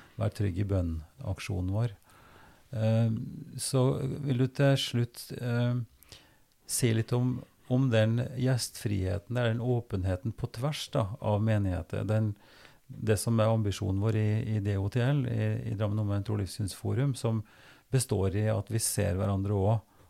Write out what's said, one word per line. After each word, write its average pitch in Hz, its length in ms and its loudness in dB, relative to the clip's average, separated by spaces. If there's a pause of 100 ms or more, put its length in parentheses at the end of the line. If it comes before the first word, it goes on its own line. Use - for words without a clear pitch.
(160)
Vær 104 160 -2
trygg 92 280 -2
i 104 40 2
bønn-aksjonen 92 1120 -2
vår. 113 160 0 (800)
Eh, 113 380 2 (480)
så 127 240 0 (420)
vil 139 140 0
du 131 100 2
til 139 300 4
slutt, - 480 -2 (100)
eh, 120 380 0 (960)
si 117 240 2
litt 113 200 0
om, 123 280 0 (260)
om 131 240 2
den 113 300 4 (160)
gjestfriheten, 104 960 0
eller 120 160 2
den 117 100 0
åpenheten 110 720 -2
på - 160 -6
tvers 139 440 -4
da, - 120 0 (140)
av 104 260 0
menigheter. 101 640 0
Den, 107 260 2 (500)
det 107 340 0
som 117 220 0
er 110 120 4
ambisjonen 101 480 0
vår 107 160 2
i, 107 120 2 (280)
i 107 40 0
D 101 180 0
O 98 120 0
T 123 120 0
L, 135 240 2
i, 110 240 0 (220)
i 107 40 -4
Drammen 104 240 -2
Omvendt 101 280 0
Tro- 107 100 0
og 101 60 0
Livssynsforum, 107 720 -2
som 113 280 -2 (460)
består 98 460 0
i 107 120 0
at 107 220 0
vi 110 100 0
ser 92 380 0
hverandre 98 340 0
også 101 280 4 (300)